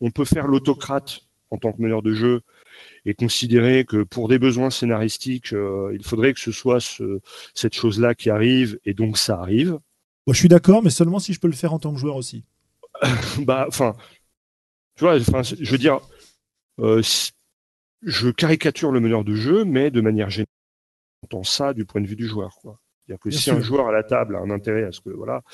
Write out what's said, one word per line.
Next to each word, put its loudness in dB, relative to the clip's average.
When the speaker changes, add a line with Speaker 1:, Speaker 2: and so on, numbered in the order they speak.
Speaker 1:
On -2
peut -2
faire 0
l'autocrate -2
en -8
tant -2
que -6
meneur -2
de 0
jeu 2
et -2
considérer 2
que 0
pour -6
des 4
besoins 2
scénaristiques, -4
euh, -4
il -10
faudrait 2
que -16
ce -8
soit 0
ce, -8
cette -2
chose-là 0
qui -4
arrive 2
et -4
donc -2
ça -2
arrive. 0
Speaker 2:
Moi, 4
je 2
suis 8
d'accord, 8
mais 6
seulement 2
si -6
je -10
peux 0
le 2
faire -4
en -4
tant -8
que -8
joueur -6
aussi. -12
Speaker 1:
<laughs> -2
Bah, 0
enfin, 0
tu -8
vois, 6
enfin, 0
c'est, -8
je -6
veux 2
dire, 2
euh, 4
si, -2
je -2
caricature 0
le 2
meneur 2
de -2
jeu, 2
mais 2
de 0
manière 0
générale, -4
on -20
entend -10
ça -2
du -6
point -6
de -4
vue -10
du -8
joueur, -8
quoi. -20
C'est-à-dire -14
que -8
Speaker 2:
Bien -4
Speaker 1:
si -2
Speaker 2:
sûr. 2
Speaker 1:
un 2
joueur 0
à 0
la 2
table -2
a -6
un -6
intérêt -2
à -8
ce -16
que, -16
voilà, -10